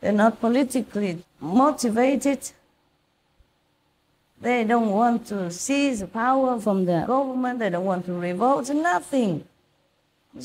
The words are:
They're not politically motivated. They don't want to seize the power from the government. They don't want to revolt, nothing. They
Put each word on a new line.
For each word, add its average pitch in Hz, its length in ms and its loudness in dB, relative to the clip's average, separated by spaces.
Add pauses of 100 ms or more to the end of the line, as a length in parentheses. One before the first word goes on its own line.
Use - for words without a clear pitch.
They're 202 120 0
not 220 280 4
politically 226 840 -2 (160)
motivated. 254 1120 2 (1900)
They 240 240 0
don't 226 260 2
want 226 360 2
to 190 240 -6
seize 269 500 -2
the 190 60 -8
power 254 520 0
from 196 280 0
the 170 200 2
government. 254 520 -2
They 220 100 0
don't 175 160 -2
want 180 220 -2
to 180 80 -6
revolt, 220 560 0
nothing. 285 760 0 (880)
They - 100 -18